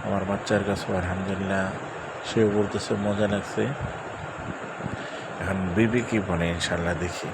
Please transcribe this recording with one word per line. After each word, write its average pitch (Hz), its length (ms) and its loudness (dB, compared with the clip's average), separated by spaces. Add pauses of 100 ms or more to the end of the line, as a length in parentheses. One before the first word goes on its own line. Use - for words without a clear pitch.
আমার 98 200 2
বাচ্চার 101 420 2
কাছেও 101 300 0
আলহামদুলিল্লাহ, 95 720 0 (540)
সেও 110 260 4
বলতেছে 104 440 2
মজা 104 340 2
লাগছে। 104 340 0 (1800)
এখন 95 340 0
বিবি 113 360 4
কি 110 100 2
বলে 85 280 2
ইনশাল্লাহ 85 460 0
দেখি। 87 400 -4